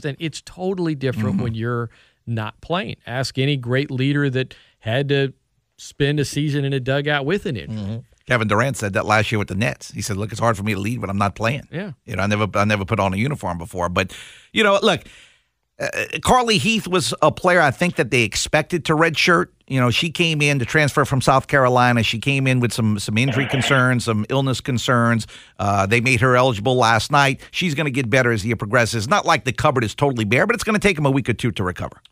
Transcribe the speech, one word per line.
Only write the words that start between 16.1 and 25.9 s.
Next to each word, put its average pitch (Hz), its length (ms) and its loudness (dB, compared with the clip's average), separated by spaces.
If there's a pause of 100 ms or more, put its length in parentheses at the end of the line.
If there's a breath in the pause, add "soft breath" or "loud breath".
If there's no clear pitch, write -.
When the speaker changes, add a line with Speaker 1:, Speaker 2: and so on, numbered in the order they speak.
Speaker 1:
Carly 233 360 2
Heath 196 280 0
was 180 340 -2
a 190 120 4
player 180 280 2
I 143 120 4
think - 240 -2
that 127 160 0
they 123 100 4
expected 151 600 -2
to 160 100 2
redshirt. 165 520 2 (200)
You 131 140 -2
know, 123 100 4
she 165 200 0
came 160 300 0
in 143 200 2
to 117 40 0
transfer 147 400 2
from 131 160 0
South 131 280 2
Carolina. 123 560 4
She 110 160 -2
came 135 260 0
in 127 140 2
with 117 120 0
some, 107 280 2
some 107 180 -2
injury 131 280 0
concerns, 127 580 2
some 107 240 0
illness 135 320 0
concerns. 120 640 0 (320 loud breath)
Uh, 98 280 0
they 117 140 2